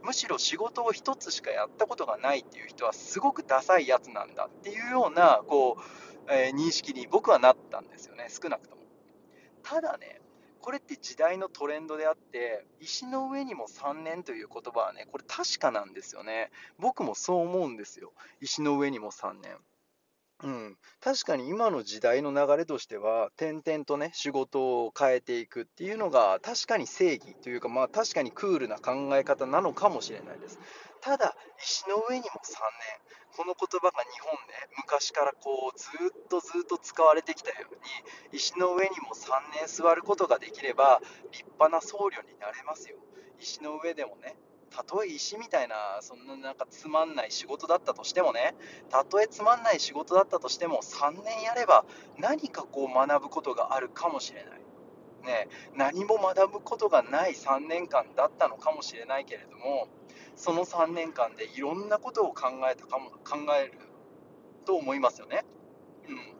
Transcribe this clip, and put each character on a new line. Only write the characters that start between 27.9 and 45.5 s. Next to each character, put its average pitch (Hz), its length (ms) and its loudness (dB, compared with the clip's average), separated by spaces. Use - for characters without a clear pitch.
か 156 100 0
に 120 80 -2
ク 196 240 0
ー 151 40 2
ル 127 100 -2
な 107 100 -6
考 139 380 -2
え 139 80 4
方 135 220 0
な 147 160 2
の 170 100 0
か 202 160 2
も 139 140 -2
し - 100 -8
れ 104 80 -12
な - 140 -14
い - 40 -18
で 107 100 -18
す。 - 100 -18
た 277 160 -2
だ、 220 200 0
石 - 260 -4
の 202 80 -2
上 254 120 -4
に 233 60 -12
も 208 160 -12
三 - 180 -12
年。 - 100 -20
こ 165 80 -4
の 180 100 -4
言 185 260 -4
葉 180 100 4
が 135 120 -6
日 123 180 -10
本 156 120 -6
で 107 60 -18
昔 143 360 -2
か 147 120 2
ら 139 80 0
こ 131 420 -4
う、 - 40 -20
ず - 80 -14
っ - 420 -6
と 180 120 0
ず - 80 -16
っ 175 40 -6
と 175 140 -4
使 - 220 -6
わ 156 140 10
れ 160 80 0
て 160 120 -6
き - 80 -14
た - 80 -8
よ - 200 -12
う - 40 -18
に、 147 60 -8
石 - 200 -4
の 180 160 2
上 190 140 2
に 185 120 -6
も - 140 -10
三 131 260 -2
年 156 120 -4
座 165 280 4
る 170 80 -2
こ 196 140 0
と 190 100 2
が 120 120 4
で 113 120 -10
き - 120 -14
れ 131 120 -2
ば、 131 260 8
立 - 140 -18
派 - 240 4
な 165 120 2
僧 - 180 -12
侶 196 280 -2
に - 140 -20
な 104 100 -8
れ 127 140 -12
ま 151 100 -8
す - 160 -18
よ。 - 60 -18
石 - 240 -12
の 151 160 -10
上 165 160 -6
で 147 100 -6
も 101 120 -12
ね、 127 200 -16
た 123 120 -10
と 196 220 -4
え - 20 -6
石 170 320 -8
み 226 100 -14
た 151 140 2